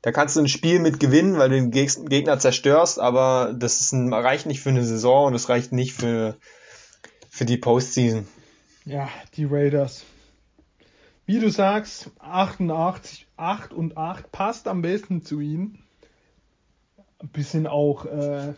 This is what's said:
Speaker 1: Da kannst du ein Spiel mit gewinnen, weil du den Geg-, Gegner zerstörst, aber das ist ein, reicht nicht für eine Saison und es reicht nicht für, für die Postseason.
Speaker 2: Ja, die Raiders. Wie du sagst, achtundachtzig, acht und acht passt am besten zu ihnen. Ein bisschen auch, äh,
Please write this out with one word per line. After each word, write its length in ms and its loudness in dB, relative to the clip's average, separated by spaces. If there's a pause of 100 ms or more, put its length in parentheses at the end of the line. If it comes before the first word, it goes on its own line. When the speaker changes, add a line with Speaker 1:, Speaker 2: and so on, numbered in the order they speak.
Speaker 1:
Da 80 0
kannst 240 0
du 60 2
ein 60 4
Spiel 320 2
mit 200 0
gewinnen, 400 6
weil 100 6
du 60 4
den 160 2
Geg-, 360 0
Gegner 300 2
zerstörst, 640 4
aber 580 2
das 240 -2
ist 120 -2
ein, 200 0
reicht 320 0
nicht 160 -4
für 80 -2
eine 160 2
Saison 400 4
und 80 2
es 160 -4
reicht 220 0
nicht 220 -4
für, 440 -4 (960)
für 140 -4
die 120 0
Postseason. 680 0 (580)
Speaker 2:
Ja, 240 -8 (260)
die 100 -2
Raiders. 580 0 (1200)
Wie 140 0
du 100 2
sagst, 720 -2
achtundachtzig, 1040 -4 (120)
acht 360 -8
und 240 -8
acht 340 -12
passt 360 -6
am 160 -4
besten 420 -4
zu 140 -8
ihnen. 440 -8 (1400)
Ein 100 -16
bisschen 360 -4
auch, 400 -2
äh, 520 -6